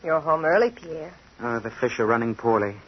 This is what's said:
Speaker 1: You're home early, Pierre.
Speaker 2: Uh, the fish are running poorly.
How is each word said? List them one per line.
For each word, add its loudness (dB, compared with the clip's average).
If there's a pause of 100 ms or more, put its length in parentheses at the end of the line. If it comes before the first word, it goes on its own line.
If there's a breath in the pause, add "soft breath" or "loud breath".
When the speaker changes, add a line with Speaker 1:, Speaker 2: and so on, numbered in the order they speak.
Speaker 1:
You're 0
home 0
early, 4
Pierre. -14 (260)
Speaker 2:
Uh, -2
the -8
fish -2
are 2
running 2
poorly. 2 (120)